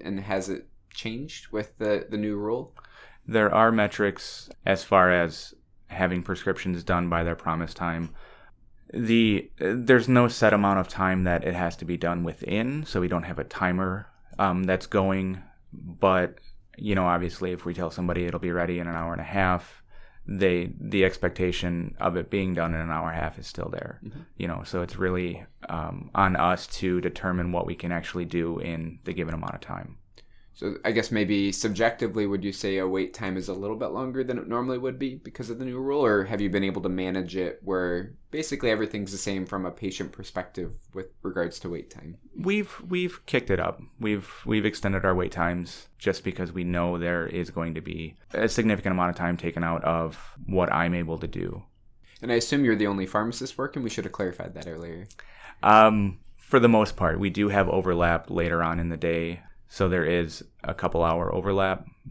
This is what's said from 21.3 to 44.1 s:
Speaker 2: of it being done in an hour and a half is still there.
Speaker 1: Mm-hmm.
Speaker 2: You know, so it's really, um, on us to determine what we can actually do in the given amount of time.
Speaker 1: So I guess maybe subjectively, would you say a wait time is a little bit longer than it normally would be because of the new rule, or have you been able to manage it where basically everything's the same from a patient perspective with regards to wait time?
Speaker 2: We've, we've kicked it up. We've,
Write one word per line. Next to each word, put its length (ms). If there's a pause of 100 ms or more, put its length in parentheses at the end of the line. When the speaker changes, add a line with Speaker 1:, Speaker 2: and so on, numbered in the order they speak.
Speaker 2:
of 160
it 140
being 240
done 220
in 60
an 100
hour 180
and 80
a 40
half 180
is 80
still 220
there. 340
Speaker 1:
Mm-hmm. 160 (180)
Speaker 2:
You 120
know, 140
so 180
it's 160
really, 460 (260)
um, 440
on 220
us 320
to 340
determine 500
what 140
we 100
can 160
actually 340
do 340
in 460
the 80
given 200
amount 220
of 60
time. 360 (560)
Speaker 1:
So 300
I 80
guess 200
maybe 420
subjectively, 760
would 160
you 80
say 260
a 100
wait 260
time 240
is 100
a 60
little 240
bit 100
longer 340
than 160
it 120
normally 280
would 220
be 160
because 340
of 100
the 60
new 140
rule, 260
or 200
have 160
you 80
been 160
able 160
to 80
manage 480
it 260
where 500 (180)
basically 380
everything's 440
the 40
same 280
from 200
a 60
patient 400
perspective 640 (180)
with 140 (160)
regards 380
to 80
wait 200
time? 280 (200)
Speaker 2:
We've, 320 (180)
we've 380
kicked 240
it 120
up. 200 (180)
We've, 300 (160)